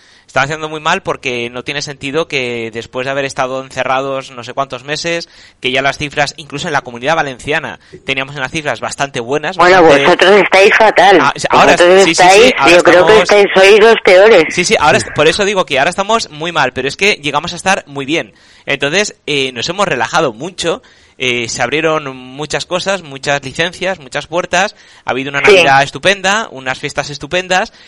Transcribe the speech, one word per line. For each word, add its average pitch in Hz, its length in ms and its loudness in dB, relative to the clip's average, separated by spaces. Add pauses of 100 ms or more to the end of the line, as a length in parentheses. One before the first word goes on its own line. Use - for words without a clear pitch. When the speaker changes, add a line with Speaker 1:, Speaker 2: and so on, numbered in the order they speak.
(260)
Speaker 1:
Está 131 160 -4
haciendo 156 260 -6
muy 156 120 -10
mal 170 240 -4
porque 123 460 -6
no 123 120 -12
tiene 143 200 -8
sentido 143 440 -6
que 120 460 -8
después 120 340 -10
de 135 60 -6
haber 139 120 -4
estado 131 380 -6
encerrados 131 680 -6
no 120 100 -16
sé 120 120 -16
cuántos 131 280 -8
meses, 165 460 -8 (320)
que 127 100 -4
ya 131 120 -2
las 139 160 -2
cifras, 147 380 -4
incluso 143 300 -12
en 160 60 -6
la 139 80 0
Comunidad 123 340 -4
Valenciana, 139 640 -6 (260)
teníamos 135 300 -6
unas 135 160 -6
cifras 147 300 -6
bastante 139 400 -6
buenas, 151 360 -6
Speaker 2:
Bueno, 180 260 4
Speaker 1:
bastante 139 220 6
Speaker 2:
vosotros 175 260 4 (120)
estáis 196 340 4
fatal. 196 460 4
Speaker 1:
Ah, 143 120 0
o 156 40 -12
sea, - 140 -4
ahora 185 200 4
Speaker 2:
Vosotros 180 300 6
Speaker 1:
sí, 175 60 4
sí, 165 80 0
sí, 185 60 2
Speaker 2:
estáis, 208 360 6
Speaker 1:
ahora 170 180 4
Speaker 2:
yo 170 60 6
creo 180 240 6
que 214 60 4 (100)
Speaker 1:
estamos - 0 -
Speaker 2:
estáis, 202 320 4
sois 196 260 6
los 226 140 6 (100)
peores. 190 440 6
Speaker 1:
Sí, 180 160 -4
sí, - 160 0
ahora 165 180 2
est-, - 160 -8
por 156 140 2
eso 196 160 0
digo 190 200 -2
que 139 140 -2
ahora 156 120 0
estamos 208 380 -4
muy 151 220 -10
mal, 147 220 -2
pero 131 160 -6
es - 80 -8
que 202 260 0
llegamos 147 300 -4
a 175 40 -12
estar 190 300 -4
muy 139 180 -10
bien. 127 280 -6 (340)
Entonces, 143 480 -4 (120)
eh, 135 260 -4
nos 117 160 -8
hemos 190 180 -2
relajado 143 460 -2
mucho, 170 500 -8 (360)
eh, 120 300 -4
se 131 140 -6
abrieron 147 540 -4
muchas 139 500 -10
cosas, 180 380 -6
muchas 139 400 -6
licencias, 175 560 -6
muchas 139 260 -12
puertas, 175 480 -4 (300)
ha - 80 -6
habido 135 180 -6
una 139 140 -6
Speaker 2:
Sí. 202 100 6
Speaker 1:
Navidad 139 300 4
estupenda, 190 680 -4
unas 131 300 -10
fiestas 143 300 -8
estupendas, 180 640 -4 (160)